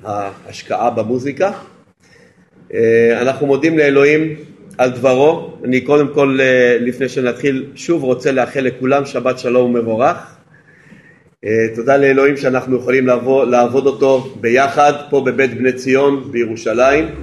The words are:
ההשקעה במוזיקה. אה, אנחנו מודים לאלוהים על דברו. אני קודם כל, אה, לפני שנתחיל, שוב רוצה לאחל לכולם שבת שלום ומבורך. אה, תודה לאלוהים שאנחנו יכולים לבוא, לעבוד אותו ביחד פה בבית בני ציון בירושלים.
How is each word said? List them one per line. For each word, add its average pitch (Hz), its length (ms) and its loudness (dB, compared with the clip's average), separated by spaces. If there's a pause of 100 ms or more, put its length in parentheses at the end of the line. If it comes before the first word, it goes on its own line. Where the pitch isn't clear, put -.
ההשקעה 101 840 -6
במוזיקה. 127 600 -4 (1200)
אה, 113 480 2
אנחנו 135 260 -2
מודים 147 300 2
לאלוהים 151 580 2 (420)
על 127 120 2
דברו. 131 760 0
אני 127 180 -2
קודם 147 320 2
כל, 139 280 2
אה, 127 380 4
לפני 123 300 -4
שנתחיל, 131 560 -4 (100)
שוב 165 280 -4
רוצה 127 280 -2
לאחל 131 280 -2
לכולם 131 460 -2
שבת 127 340 -4
שלום 123 360 0
ומבורך. 117 640 -2 (1080)
אה, 101 40 -6 (260)
תודה 127 220 2
לאלוהים 139 400 4
שאנחנו 127 400 -2
יכולים 127 300 0
לבוא, 123 380 2
לעבוד 123 420 2
אותו 131 540 0
ביחד 139 520 2 (160)
פה 139 120 2
בבית 120 360 -2
בני 127 160 0
ציון 131 580 0
בירושלים. 117 720 0 (180)